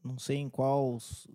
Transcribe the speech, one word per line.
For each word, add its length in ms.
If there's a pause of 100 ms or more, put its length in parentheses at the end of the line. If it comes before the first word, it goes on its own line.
não 140
sei 200
em 120
qual 480
s-, 380